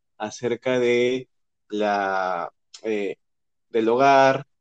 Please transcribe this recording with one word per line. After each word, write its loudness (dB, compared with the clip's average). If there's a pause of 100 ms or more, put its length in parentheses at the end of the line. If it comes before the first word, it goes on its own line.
(180)
acerca -4
de 0 (420)
la, -4 (320)
eh, -4 (520)
del 0
hogar, 4 (140)